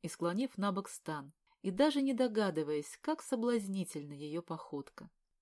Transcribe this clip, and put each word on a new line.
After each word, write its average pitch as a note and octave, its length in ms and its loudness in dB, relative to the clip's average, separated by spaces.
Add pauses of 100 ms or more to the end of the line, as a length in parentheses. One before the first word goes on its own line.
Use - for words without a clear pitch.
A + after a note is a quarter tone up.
и E3+ 80 -4
склонив F#3 480 0
набок G3 320 0
стан, D3+ 460 -8 (260)
и F#3+ 100 -4
даже C#4+ 300 4
не C4+ 140 2
догадываясь, F#3 880 2
как D#4 200 -2
соблазнительна G3 920 0
ее D3 260 -6
походка. - 680 -8 (320)